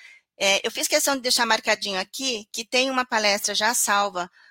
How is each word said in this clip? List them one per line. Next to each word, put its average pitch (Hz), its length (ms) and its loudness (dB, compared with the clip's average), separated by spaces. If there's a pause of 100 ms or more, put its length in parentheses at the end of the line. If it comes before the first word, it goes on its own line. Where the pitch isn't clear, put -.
(380)
É, 196 280 2
eu 226 60 -2
fiz 277 160 -4
questão 294 280 2
de 262 60 -6
deixar 240 240 2
marcadinho 208 540 0
aqui 220 520 -6
que 226 140 -10
tem 254 260 0
uma 254 140 -2
palestra 208 500 0
já 214 180 0
salva 202 560 0 (220)